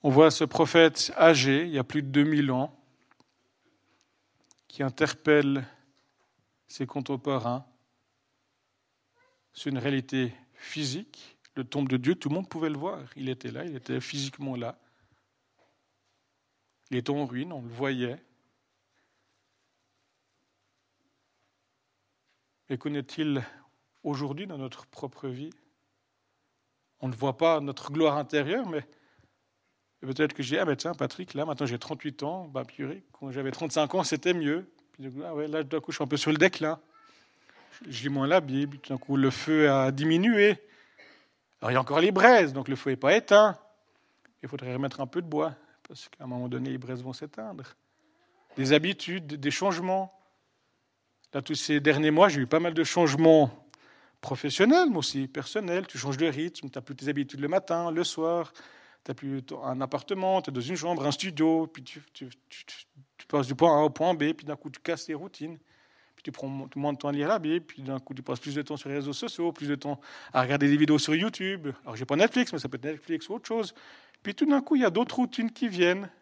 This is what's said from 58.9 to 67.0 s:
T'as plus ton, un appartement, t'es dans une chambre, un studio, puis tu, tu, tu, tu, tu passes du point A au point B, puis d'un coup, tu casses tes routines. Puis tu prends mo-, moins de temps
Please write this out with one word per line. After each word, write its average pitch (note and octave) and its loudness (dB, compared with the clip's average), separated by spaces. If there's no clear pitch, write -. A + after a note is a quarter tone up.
T'as C3+ -8
plus C3+ -8
ton, C#3 -12
un C3 -4
appartement, F#3 -2
t'es D3+ -8
dans B2+ -4
une D3+ -6
chambre, D#3+ -4
un D3 2
studio, D#3+ 2
puis D3+ -18
tu, D3 -18
tu, C3 -16
tu, - -20
tu, - -20
tu - -20
passes C#3 0
du C3+ -4
point D#3 6
A D3+ 6
au D#3 4
point F3 0
B, D3+ 0
puis D3+ -10
d'un D3 -8
coup, D3 -14
tu - -18
casses - -6
tes D#3+ -8
routines. D#3+ -12
Puis - -20
tu - -10
prends - -10
mo-, C3+ -8
moins C#3+ -2
de C3+ -6
temps C#3+ -4